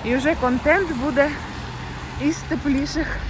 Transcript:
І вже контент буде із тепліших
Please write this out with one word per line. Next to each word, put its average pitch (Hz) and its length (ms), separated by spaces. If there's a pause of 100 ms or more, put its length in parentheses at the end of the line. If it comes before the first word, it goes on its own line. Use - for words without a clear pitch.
І 240 120
вже 285 180
контент 285 540 (160)
буде 285 240 (960)
із 320 120
тепліших 285 800 (140)